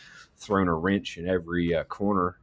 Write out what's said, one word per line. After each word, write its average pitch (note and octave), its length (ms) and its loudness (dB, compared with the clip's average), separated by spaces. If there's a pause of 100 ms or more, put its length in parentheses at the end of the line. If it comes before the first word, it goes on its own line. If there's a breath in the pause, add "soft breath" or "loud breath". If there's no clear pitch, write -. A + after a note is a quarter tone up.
(380 loud breath)
thrown G2 300 2
a E2+ 80 2
wrench F#2+ 420 -2
in E2+ 100 -6
every, F2 480 0
uh, D2+ 100 0
corner F#2+ 580 -2